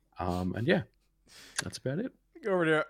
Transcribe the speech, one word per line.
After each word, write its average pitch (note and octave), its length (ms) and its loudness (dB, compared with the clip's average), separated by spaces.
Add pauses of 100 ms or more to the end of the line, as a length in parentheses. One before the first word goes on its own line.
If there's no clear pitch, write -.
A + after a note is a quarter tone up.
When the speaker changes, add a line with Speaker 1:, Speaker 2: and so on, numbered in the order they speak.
(200)
Speaker 1:
Um, F2+ 360 -2
and A2 120 -2
yeah, F#3 140 4 (840)
that's - 140 -8
about C3+ 220 -4
it. C4 120 -6 (320)
Speaker 2:
Go G3 100 0
over F3 120 2
to D#3 240 4